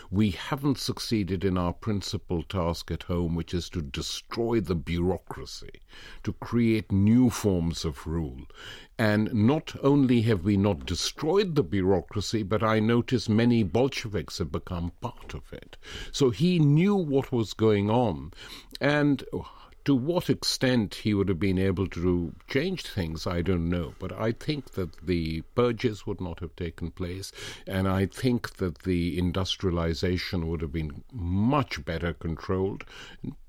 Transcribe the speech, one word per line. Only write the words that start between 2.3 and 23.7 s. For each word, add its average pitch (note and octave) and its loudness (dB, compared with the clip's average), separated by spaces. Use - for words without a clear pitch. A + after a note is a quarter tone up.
task E2+ -2
at E2 -4
home, F2 0
which E2 -4
is F2 -4
to E2 -4
destroy A2+ -2
the F2+ -2
bureaucracy, E2+ -4
to G2+ -2
create A2+ 2
new A2 6
forms E2+ 0
of D2+ -6
rule. D2+ -4
And G#2+ 2
not B2 2
only C3 6
have G#2+ 2
we G2+ 4
not F#2+ 2
destroyed E3+ 0
the C#3+ 2
bureaucracy, F#2+ 0
but G#2 0
I A2 4
notice A#2 2
many A#2 6
Bolsheviks G#2 0
have D2+ -4
become E2+ -6
part - -12
of - -12
it." - -18
So C3 4
he F3 2
knew D#3+ 6
what C#3+ 0
was A2+ 0
going G#2+ 4
on. F2+ 0
And D3 2
to C#3 4
what D3+ 0
extent B2 2
he G#2+ 0
would G2 2
have E2+ 0
been F#2+ 2
able F#2+ 2
to F2 0
change E3+ -2
things, E2 -6
I F2+ -2
don't E2+ 0
know. F2 -2